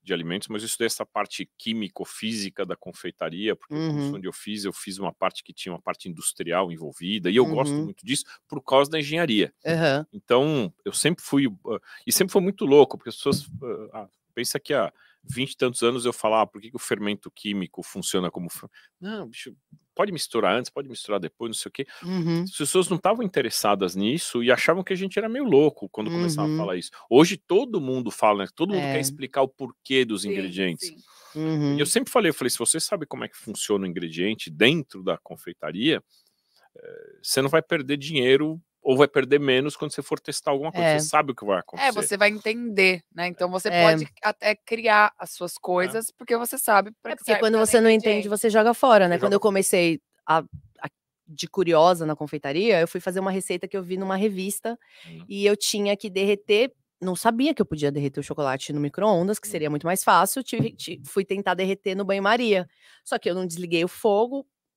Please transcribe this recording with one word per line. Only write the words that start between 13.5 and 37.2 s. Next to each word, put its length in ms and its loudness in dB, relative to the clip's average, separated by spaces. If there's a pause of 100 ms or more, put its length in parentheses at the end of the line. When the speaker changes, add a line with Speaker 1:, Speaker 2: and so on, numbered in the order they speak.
Speaker 1:
hã, 300 -10
ah, 160 -16 (260)
pensa 240 -6
que 140 -4
há 200 0 (300)
vinte 300 -8
e 40 -16
tantos 260 0
anos 220 0
eu 80 0
falava: 300 2
"Ah, 40 2
por 140 -20
que 100 -20
que 60 -14
o 20 -10
fermento 520 -4
químico 520 -6
funciona 480 -4
como 180 -10
fer-," 200 -16 (320)
"Não, 280 -10
bicho, 260 -18 (400)
pode 160 0
misturar 460 0
antes, 140 -4
pode 180 -10
misturar 300 -6
depois, 300 -8
não 60 -8
sei 140 -10
o 40 -12
quê." 140 -8 (140)
Speaker 2:
Uhum. 500 -2
Speaker 1:
As 60 -14
pessoas 320 0
não 100 0
tavam 260 0
interessadas 720 0
nisso 480 -2
e 80 4
achavam 320 2
que 100 -6
a 20 -2
gente 240 -6
era 100 -4
meio 160 -4
louco 440 4
quando 220 -8
começava 360 -2
a 40 -2
Speaker 2:
Uhum. 60 -2
Speaker 1:
falar 200 -4
isso. 140 -12 (180)
Hoje 280 8
todo 440 0
mundo 300 -4
fala, 340 2
né? 100 -10
Todo 180 -2
mundo 160 -2
quer 100 -2
Speaker 2:
É. 20 -2
Speaker 1:
explicar 420 -4
o 60 0
porquê 560 -2
dos 200 -4
Speaker 3:
Sim, 40 -4
Speaker 1:
ingredientes. 640 -4
Speaker 3:
sim. 100 -20 (720)
Speaker 1:
E 40 -2
eu 60 2
Speaker 2:
Uhum. 20 0
Speaker 1:
sempre 260 0
falei, 180 4
eu 40 -10
falei: 160 -2
"Se 80 -4
você 200 -2
sabe 280 -6
como 180 -10
é 40 -14
que 80 -20
funciona 480 -4
o 40 -4
ingrediente 640 -4
dentro 520 2
da 160 -2
confeitaria, 840 -6 (720)
eh, 460 -20